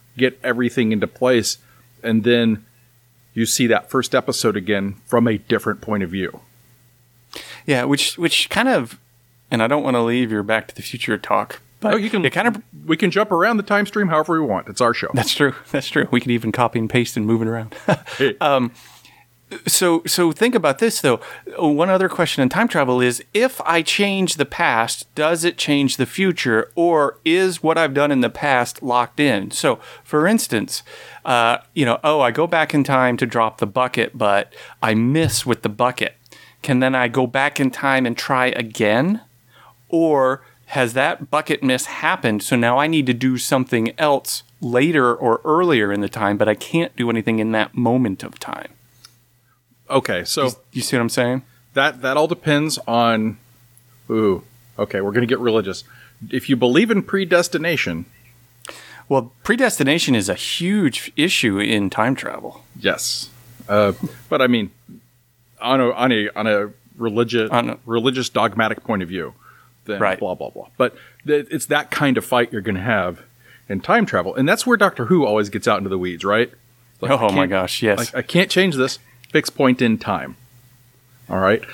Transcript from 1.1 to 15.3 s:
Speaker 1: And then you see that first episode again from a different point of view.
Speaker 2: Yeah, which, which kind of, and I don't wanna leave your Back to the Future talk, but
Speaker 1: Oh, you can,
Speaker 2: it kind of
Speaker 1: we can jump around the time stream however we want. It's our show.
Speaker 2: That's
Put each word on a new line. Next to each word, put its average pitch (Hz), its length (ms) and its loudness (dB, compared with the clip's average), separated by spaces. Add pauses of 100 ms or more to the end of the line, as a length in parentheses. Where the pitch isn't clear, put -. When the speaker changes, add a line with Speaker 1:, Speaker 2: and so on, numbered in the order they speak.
Speaker 1:
And 113 220 0
then 117 420 2 (720)
you 113 100 -2
see 120 220 0
that 107 240 0
first 131 240 0
episode 117 400 0
again 101 400 -2 (100)
from 120 220 2
a 110 100 0
different 107 440 -4
point 107 220 -4
of 85 60 -6
view. 92 300 -6 (1300)
Speaker 2:
Yeah, 127 180 0
which, 139 340 -2
which - 320 0
kind 240 200 0
of, 147 300 -2 (520)
and 117 100 0
I 113 60 4
don't 143 160 2
wanna 123 200 2
leave 117 280 0
your 104 120 0
Back 110 260 -2
to - 60 -20
the - 60 -14
Future 117 360 -4
talk, - 440 -4 (180)
but 214 140 0
Speaker 1:
Oh, 226 40 4
you 214 120 -4
can, 196 160 0
Speaker 2:
it 127 80 0
kind 208 140 0
of 233 140 -2 (240)
Speaker 1:
we 160 120 0
can 170 140 0
jump 208 200 0
around 202 260 2
the 202 60 -2
time 208 220 0
stream 202 220 -2
however 160 320 2
we 147 80 0
want. 95 200 -2
It's 104 140 -6
our 117 120 4
show. - 200 -4
Speaker 2:
That's 120 220 -2